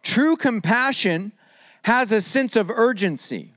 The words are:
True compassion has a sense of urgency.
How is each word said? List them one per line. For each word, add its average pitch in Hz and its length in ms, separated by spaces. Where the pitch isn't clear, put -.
True 311 340
compassion 220 960
has 240 300
a 214 100
sense 254 340
of 202 140
urgency. 196 880